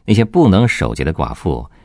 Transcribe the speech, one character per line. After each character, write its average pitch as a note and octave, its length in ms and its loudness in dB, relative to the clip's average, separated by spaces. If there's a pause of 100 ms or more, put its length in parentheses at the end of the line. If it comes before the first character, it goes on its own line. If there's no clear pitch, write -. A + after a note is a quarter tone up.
那 - 100 -2
些 A2+ 120 4
不 D3+ 240 2
能 G#2 180 4
守 A1+ 260 -4
节 C2 120 -6
的 D#2 80 -2
寡 C2+ 200 -6
妇 B1 360 -6 (160)